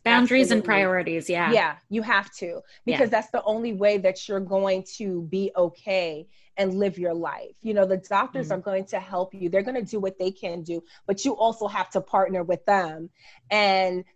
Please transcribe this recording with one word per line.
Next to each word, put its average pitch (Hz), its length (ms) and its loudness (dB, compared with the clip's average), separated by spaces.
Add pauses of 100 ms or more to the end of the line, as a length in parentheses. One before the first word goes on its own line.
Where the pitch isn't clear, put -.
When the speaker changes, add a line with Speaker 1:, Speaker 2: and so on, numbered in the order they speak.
Speaker 1:
Boundaries 240 460 6
and 226 80 4
Speaker 2:
Absolutely. - 80 -4
Speaker 1:
priorities, 185 640 0
yeah. 170 220 0
Speaker 2:
Yeah, 170 240 2 (120)
you 220 140 -4
have 208 320 0
to, 180 120 -10
Speaker 1:
Yeah. 170 140 -8 (240)
Speaker 2:
because 202 240 2
that's 220 220 0
the 233 140 -2
only 226 280 -2
way 202 260 4
that 185 300 -2
you're 196 120 -2
going 190 420 0 (160)
to 185 240 -4
be 190 340 -2
okay 170 720 -2 (300)
and 190 200 0
live 196 200 0
your 175 160 -2
life. - 480 -8
You 220 100 -4
know, 196 140 4
the 190 100 2
doctors 196 540 -2
Speaker 1:
Mm. 190 60 -2
Speaker 2:
are - 40 -4
going 196 260 -4
to 202 140 -6
help 185 340 -4
you. 185 140 -4
They're 190 140 2
gonna 254 200 -4
do 208 160 -6
what 190 200 -4
they 185 120 -2
can 175 320 -8
do, 170 220 -8 (220)
but 196 180 -2
you 269 100 0
also 220 320 0
have 202 240 -6
to 190 120 -2
partner 185 420 0
with 175 220 -2
them, 170 420 0 (420)
and 190 540 2 (120)